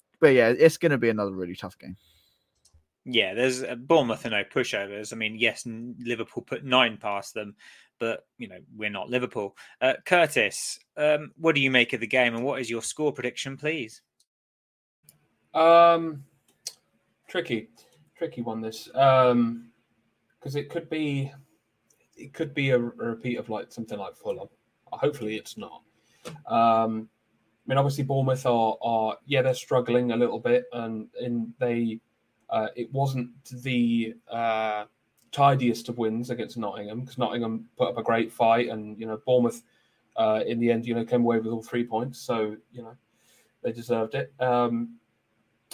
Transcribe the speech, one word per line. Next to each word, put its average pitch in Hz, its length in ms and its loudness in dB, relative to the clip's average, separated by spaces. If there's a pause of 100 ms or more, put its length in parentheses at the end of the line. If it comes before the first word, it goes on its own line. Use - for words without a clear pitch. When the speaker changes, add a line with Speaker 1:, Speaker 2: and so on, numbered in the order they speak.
(200)
Speaker 1:
but 156 80 8
yeah, 120 220 8
it's 160 260 6
gonna 151 220 2
be 117 100 2
another 104 240 0
really 90 240 -8
tough - 200 -14
game. - 200 -16 (1080)
Speaker 2:
Yeah, 107 300 0
there's, 127 300 0
uh, 123 100 -8
Bournemouth 127 520 2
are 113 40 -4
no 101 140 -2
pushovers. 104 680 -6
I 117 40 -12
mean, 110 200 -6
yes, 110 300 0
n-, 117 320 -12
Liverpool 117 460 -6
put 131 200 -10
nine 127 340 2
past 101 360 -8
them, 104 220 -12 (420)
but, - 300 -6 (100)
you 120 80 -12
know, 92 120 -18 (180)
we're 107 140 -4
not 101 200 -8
Liverpool. 120 460 -8 (240)
Uh, 131 140 2 (120)
Curtis, 147 720 0 (180)
um, 151 400 0
what 160 200 2
do 139 40 2
you 135 120 2
make 123 220 4
of 110 60 -4
the 113 60 -8
game, 120 300 2
and 117 80 -4
what 135 160 -4
is 113 100 -6
your 117 100 -4
score 151 320 -4
prediction, 135 440 -8
please? 147 460 -8 (1500)
Speaker 3:
Um, 165 720 8 (1040)
tricky, - 400 -4 (480)
tricky 143 260 -6
one, 113 180 -6
this. 110 340 -10
Um, 127 760 4 (680)
'cause 139 160 -8
it 143 140 -6
could 165 180 -8
be, 143 440 -4 (840)
it 139 160 -18
could 151 220 -6
be 135 160 0
a, 123 80 4
a - 20 2
repeat 120 560 -6
of, - 120 -8
like, 107 240 -8
something 110 260 -10
like 95 180 -10
Fulham. 98 320 -8 (440)
Hopefully 110 440 -2
it's - 200 -12
not. - 260 -16 (640)
Um, 113 600 2 (560)
I - 40 -20
mean, 131 100 2
obviously 139 260 0
Bournemouth 135 420 0
are, 117 360 2
are, 110 440 -2
yeah, 131 160 2
they're 131 120 2
struggling 123 580 0
a 117 40 0
little 120 220 0
bit, 120 340 2
and, 113 360 -8 (120)
and 117 380 -4
they, 117 420 -2 (500)
uh, 110 260 0
it 120 160 -8
wasn't 135 380 -2 (320)
the, 117 520 0 (160)
uh, 110 540 -2 (460)
tidiest 135 580 4
of 120 80 -6
wins 117 340 -2
against 117 280 -8
Nottingham, 107 480 -8
'cause - 100 -18
Nottingham 113 520 -4 (100)
put 127 100 2
up - 80 -4
a 113 60 -6
great 113 300 0
fight, 120 360 4
and, 107 300 -10
you 113 80 -10
know, 110 180 -6
Bournemouth, 123 380 2 (540)
uh, 110 300 2
in 117 140 -4
the 117 100 4
end, 117 160 0
you 120 80 0
know, 113 100 -2
came 120 180 2
away 117 160 4
with 110 140 -4
all 113 100 -6
three 120 220 -2
points, 120 340 -4
so, 110 380 -2 (160)
you 120 100 -16
know, 117 120 -18 (680)
they 117 100 -4
deserved 117 420 -2
it. - 260 -6
Um, 120 580 0 (760)